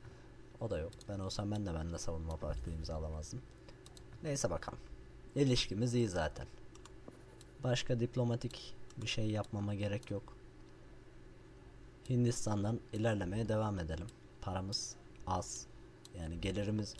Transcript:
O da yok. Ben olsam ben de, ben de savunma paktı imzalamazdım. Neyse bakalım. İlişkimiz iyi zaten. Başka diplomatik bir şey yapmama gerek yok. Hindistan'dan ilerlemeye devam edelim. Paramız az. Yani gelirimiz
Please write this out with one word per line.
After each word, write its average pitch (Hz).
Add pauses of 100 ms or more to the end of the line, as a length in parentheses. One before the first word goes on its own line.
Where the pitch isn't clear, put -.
(600)
O 117
da 98
yok. 92 (180)
Ben 101
olsam 98
ben 107
de, 87
ben 82
de 82
savunma 80
paktı 80
imzalamazdım. 78 (840)
Neyse 143
bakalım. - (560)
İlişkimiz 123
iyi 120
zaten. 80 (1160)
Başka 123
diplomatik 120 (220)
bir 113
şey 107
yapmama 104
gerek 101
yok. 101 (1800)
Hindistan'dan 117 (140)
ilerlemeye 107
devam 107
edelim. 80 (340)
Paramız 95 (320)
az. - (500)
Yani 82
gelirimiz 101